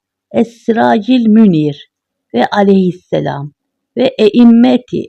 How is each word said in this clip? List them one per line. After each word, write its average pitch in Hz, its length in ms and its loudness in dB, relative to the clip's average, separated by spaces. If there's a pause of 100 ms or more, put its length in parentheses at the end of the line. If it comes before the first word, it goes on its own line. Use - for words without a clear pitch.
(320)
Esracil 233 960 -4
münir. 175 640 0 (440)
Ve 233 120 -2
aleyhisselam. 180 1040 -2 (440)
Ve 262 220 -2
eimmeti 240 920 2